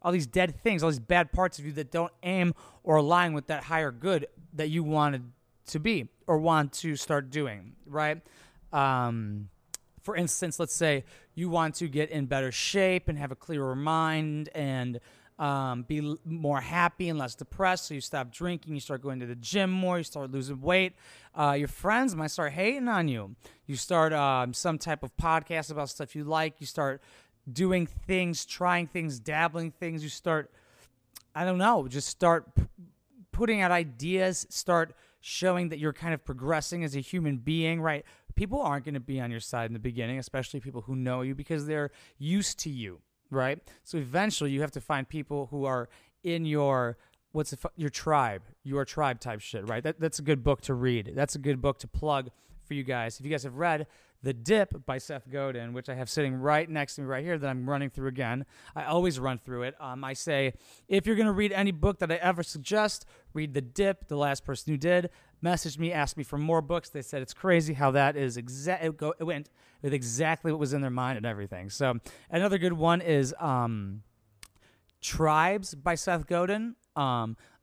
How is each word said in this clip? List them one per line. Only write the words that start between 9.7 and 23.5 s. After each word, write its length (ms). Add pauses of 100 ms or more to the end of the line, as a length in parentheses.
for 140
instance, 420
let's 160
say 300 (300)
you 160
want 260
to 120
get 220
in 160
better 240
shape 580
and 100
have 120
a 60
clearer 400
mind 800
and, 460 (380)
um, 440
be 160
l-, 260
more 360
happy 480
and 100
less 160
depressed. 520
So 80
you 60
stop 300
drinking, 440
you 60
start 220
going 180
to 60
the 80
gym 360
more, 280
you 60
start 260
losing 300
weight. 340 (400)
Uh, 240
your 100
friends 480
might 140
start 220
hating 360
on 200
you. 280 (300)